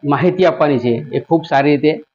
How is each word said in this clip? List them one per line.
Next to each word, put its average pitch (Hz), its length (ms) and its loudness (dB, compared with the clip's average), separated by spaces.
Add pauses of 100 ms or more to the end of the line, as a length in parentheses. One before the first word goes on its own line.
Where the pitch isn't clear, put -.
માહિતી 175 420 0
આપવાની 151 340 2
છે 120 340 -2
એ 135 60 -4
ખૂબ 160 240 -2
સારી 143 280 0
રીતે 147 320 0 (120)